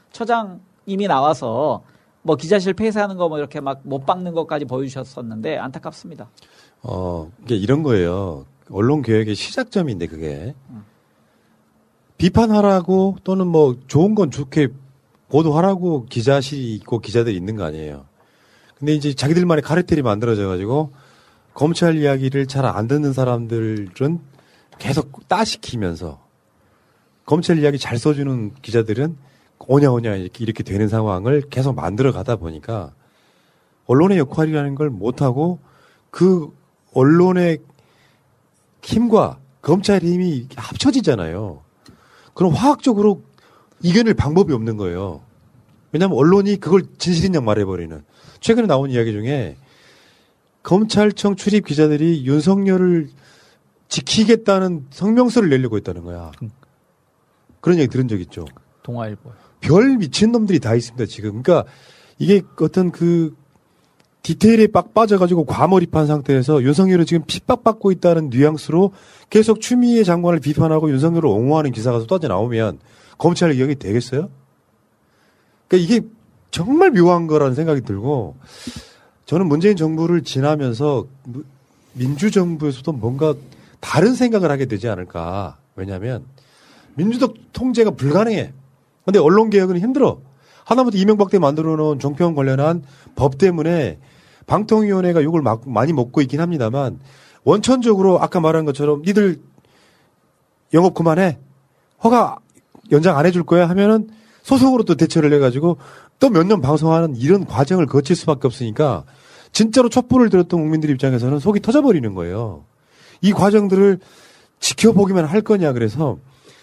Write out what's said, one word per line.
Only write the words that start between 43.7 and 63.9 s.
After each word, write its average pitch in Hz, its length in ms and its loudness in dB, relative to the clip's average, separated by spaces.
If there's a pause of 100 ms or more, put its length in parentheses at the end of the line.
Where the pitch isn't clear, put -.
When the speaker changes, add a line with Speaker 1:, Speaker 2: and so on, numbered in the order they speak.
Speaker 2:
이겨낼 208 320 2
방법이 160 400 0
없는 113 220 -4
거예요. 90 460 -6 (720)
왜냐하면 165 240 0
언론이 196 400 4
그걸 175 260 2 (140)
진실인 180 360 -2
양 135 120 0
말해버리는. 92 580 -4 (380)
최근에 226 260 2
나온 139 240 0
이야기 117 220 -2
중에 107 420 -6 (1080)
검찰청 208 760 0
출입 208 280 0
기자들이 151 600 0
윤석열을 180 800 2 (800)
지키겠다는 190 1000 0
성명서를 220 600 2
내려고 127 280 0
했다는 87 260 -10
거야. 87 280 -14 (1300)
그런 175 180 2
얘기 135 80 2
들은 127 220 -4
적 104 100 -4
있죠? 85 240 -14 (400)
Speaker 3:
동아일보요. 113 500 -12 (280)
Speaker 2:
별 240 360 4
미친놈들이 202 640 0
다 117 160 -2
있습니다, 120 300 -4
지금. 104 360 -10
그러니까 156 220 2 (560)
이게 185 220 4 (180)
어떤 170 320 0
그 170 420 -2 (920)